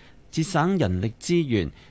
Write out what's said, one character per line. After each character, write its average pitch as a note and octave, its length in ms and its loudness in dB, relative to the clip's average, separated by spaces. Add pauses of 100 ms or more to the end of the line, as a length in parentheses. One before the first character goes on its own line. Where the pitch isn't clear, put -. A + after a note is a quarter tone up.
(320)
節 D#3+ 120 -2
省 F3 340 0
人 F#2 240 0
力 A2 180 -2
資 F3 240 0
源， G#2 260 0 (200)